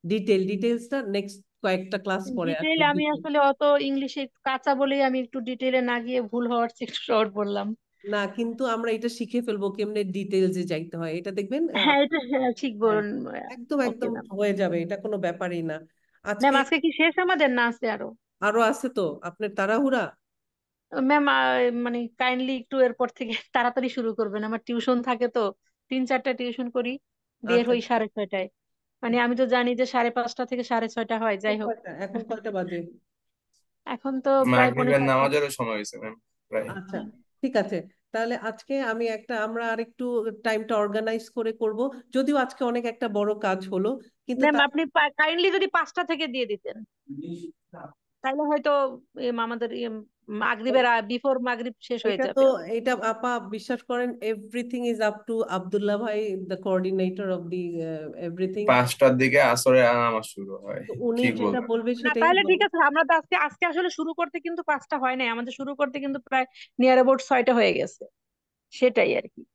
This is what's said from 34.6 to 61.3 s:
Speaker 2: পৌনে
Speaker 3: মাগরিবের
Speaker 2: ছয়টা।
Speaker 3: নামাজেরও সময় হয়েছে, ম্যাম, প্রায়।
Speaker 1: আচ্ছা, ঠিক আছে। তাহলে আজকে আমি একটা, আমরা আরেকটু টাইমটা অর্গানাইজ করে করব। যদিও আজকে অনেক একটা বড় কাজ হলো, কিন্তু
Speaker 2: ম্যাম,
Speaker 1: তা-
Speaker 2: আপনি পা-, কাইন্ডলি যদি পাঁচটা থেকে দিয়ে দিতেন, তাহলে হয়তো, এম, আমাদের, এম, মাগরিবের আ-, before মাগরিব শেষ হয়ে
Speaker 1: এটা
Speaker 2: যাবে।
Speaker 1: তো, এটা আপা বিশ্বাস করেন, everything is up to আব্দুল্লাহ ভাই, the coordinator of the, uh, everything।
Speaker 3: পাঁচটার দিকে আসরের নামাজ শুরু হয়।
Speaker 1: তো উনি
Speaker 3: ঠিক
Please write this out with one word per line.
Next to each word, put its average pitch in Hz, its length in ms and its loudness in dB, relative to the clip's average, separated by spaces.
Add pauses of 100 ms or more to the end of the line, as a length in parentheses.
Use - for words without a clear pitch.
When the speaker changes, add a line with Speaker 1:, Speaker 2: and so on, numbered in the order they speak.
Speaker 2:
পৌনে 247 200 0
Speaker 3:
মাগরিবের - 20 6
Speaker 2:
ছয়টা। 135 140 4
Speaker 3:
নামাজেরও 139 420 2
সময় 117 260 -4
হয়েছে, 104 220 -8
ম্যাম, 110 180 -12 (360)
প্রায়। 107 160 -2
Speaker 1:
আচ্ছা, 190 320 -10 (420)
ঠিক 262 160 0
আছে। 202 200 -2 (340)
তাহলে 233 240 -4
আজকে 226 460 -6
আমি 226 260 -2
একটা, 226 360 -4
আমরা 233 240 -4
আরেকটু 233 380 -4 (380)
টাইমটা 220 320 0
অর্গানাইজ 220 540 -2
করে 226 240 -4
করব। 220 260 -4 (340)
যদিও 269 240 2
আজকে 262 260 -2
অনেক 240 220 -2
একটা 233 220 -4
বড় 208 320 0
কাজ 190 200 0 (100)
হলো, 190 200 0 (340)
কিন্তু 254 180 -2
Speaker 2:
ম্যাম, 294 160 6
Speaker 1:
তা- 285 80 4
Speaker 2:
আপনি 302 200 -2
পা-, 294 320 2
কাইন্ডলি 339 340 2
যদি 381 160 2
পাঁচটা 349 360 -2
থেকে 330 240 -2
দিয়ে 247 180 -2
দিতেন, 208 320 -8 (1500)
তাহলে 269 180 0
হয়তো, 294 300 0 (480)
এম, 240 200 -2
আমাদের, 233 340 -4
এম, 233 220 -6 (320)
মাগরিবের 226 580 2
আ-, 226 220 2
before 254 320 0
মাগরিব 240 420 -4
শেষ - 240 -6
হয়ে 214 100 0
Speaker 1:
এটা 262 120 -2
Speaker 2:
যাবে। - 80 -4
Speaker 1:
তো, 262 300 6
এটা 233 260 -2 (100)
আপা 226 380 -2
বিশ্বাস 220 440 -8
করেন, 247 260 -2 (100)
everything 240 680 -6
is 233 140 -2
up 214 180 0
to 226 160 -8 (160)
আব্দুল্লাহ 196 480 -2
ভাই, 214 220 -2 (180)
the 185 200 -6
coordinator 185 720 -2
of 180 160 -4
the, 180 200 -6 (180)
uh, 156 260 -6 (160)
everything। 185 420 -4
Speaker 3:
পাঁচটার 127 520 6
দিকে 135 240 6
আসরের 127 440 6 (100)
নামাজ 117 300 2
শুরু - 320 -12
হয়। 101 280 -8
Speaker 1:
তো - 140 -10
উনি 240 220 0
Speaker 3:
ঠিক 254 120 4